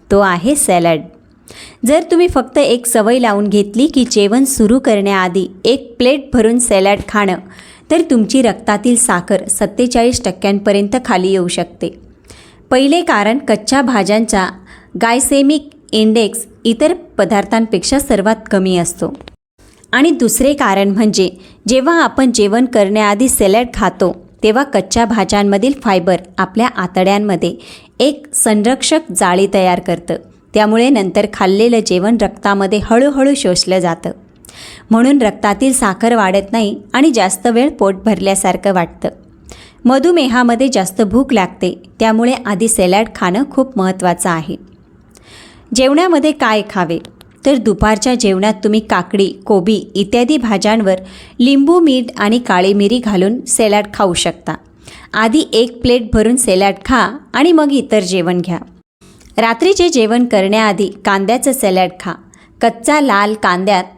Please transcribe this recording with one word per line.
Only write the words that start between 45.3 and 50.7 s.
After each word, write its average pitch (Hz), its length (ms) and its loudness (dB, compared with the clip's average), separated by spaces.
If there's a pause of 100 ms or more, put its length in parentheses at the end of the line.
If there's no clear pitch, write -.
जेवणामध्ये 294 580 2
काय 220 380 -2
खावे? 170 280 -2 (480)
तर 269 80 4
दुपारच्या 220 600 0
जेवणात 208 400 0 (100)
तुम्ही 214 160 2
काकडी, 196 460 -2
कोबी 202 580 -2 (100)
इत्यादी 240 420 0
भाज्यांवर 214 600 0 (440)